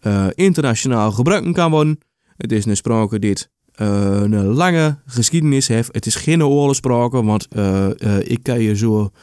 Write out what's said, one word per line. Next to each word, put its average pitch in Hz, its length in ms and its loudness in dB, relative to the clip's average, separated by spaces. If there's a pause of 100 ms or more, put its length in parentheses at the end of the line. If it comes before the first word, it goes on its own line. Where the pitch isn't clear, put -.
eh, 101 340 0
internationaal 131 760 2
gebruikt 165 400 0
kan 170 200 0
worden. 151 260 2 (400)
Het - 140 -6
is 107 140 0
een 104 120 0
sprake 110 420 -2
die, 101 180 0 (340)
eh, 101 500 0
een 104 240 0
lange 151 600 0
geschiedenis 135 640 0
heeft. 113 260 -2
Het 110 120 -6
is 110 100 -4
geen 160 280 0
oorlogssprake, 131 800 0
want, 107 240 0
eh, 98 540 0
eh, 101 280 -2
ik 120 140 -4
kan 120 180 -2
je 107 140 0
zo 107 360 0 (120)